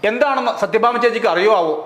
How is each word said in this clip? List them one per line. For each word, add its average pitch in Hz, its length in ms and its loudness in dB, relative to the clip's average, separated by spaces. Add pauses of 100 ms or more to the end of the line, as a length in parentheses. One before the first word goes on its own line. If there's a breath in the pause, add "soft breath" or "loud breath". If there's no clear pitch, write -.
എന്താണെന്ന് 247 540 0
സത്യഭാമ 220 420 0
ചേച്ചിക്ക് 226 300 0
അറിയുമാവോ? 180 420 2 (100)